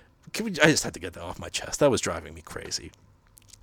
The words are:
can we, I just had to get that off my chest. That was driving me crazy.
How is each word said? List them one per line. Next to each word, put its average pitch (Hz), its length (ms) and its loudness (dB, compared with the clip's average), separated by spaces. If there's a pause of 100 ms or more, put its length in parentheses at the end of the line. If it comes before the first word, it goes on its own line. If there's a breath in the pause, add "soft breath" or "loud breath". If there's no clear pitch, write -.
(320 loud breath)
can 220 140 -4
we, 208 60 -2
I 151 180 8
just - 140 2
had 143 100 -6
to - 60 -14
get 87 120 -8
that 87 100 -12
off 87 160 -8
my 85 120 -10
chest. - 300 -6
That 143 100 6
was 104 100 4
driving 80 320 -4
me 82 80 -14
crazy. - 500 -8 (720)